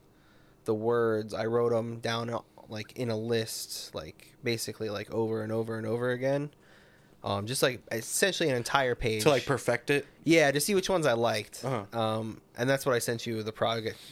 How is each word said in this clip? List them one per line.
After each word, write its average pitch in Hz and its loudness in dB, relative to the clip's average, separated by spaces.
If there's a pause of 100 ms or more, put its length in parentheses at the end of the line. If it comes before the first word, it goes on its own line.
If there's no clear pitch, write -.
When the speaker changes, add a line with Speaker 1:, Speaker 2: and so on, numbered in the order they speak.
(640)
Speaker 1:
the 113 2
words. 110 2
I 110 -2
wrote 117 4
'em 117 0
down, 117 -2
uh, 117 -2 (280)
like, 107 -10
in 120 -2
a 110 0
list, - -4
like, - -12
basically, 113 -4
like, 101 -8
over 110 0
and 107 -4
over 113 -2
and 110 -6
over 120 0
again. 135 0 (760)
Um, 101 -2
just, 131 -2
like, 123 0 (100)
essentially 165 0
an 131 2
entire 123 -2
page. 110 -2
Speaker 2:
To, 151 6
like, 127 2
perfect 123 0
it? 143 0 (160)
Speaker 1:
Yeah, 156 6
to 143 0
see 202 2
which 185 2
ones 175 2
I 120 6
liked. 113 0
Speaker 2:
Uh-huh. 117 -4
Speaker 1:
Um, 110 -2 (160)
and 123 2
that's 135 2
what 131 4
I 117 4
sent 117 -2
you, 110 -2
the 107 -4
project, 113 0 (160)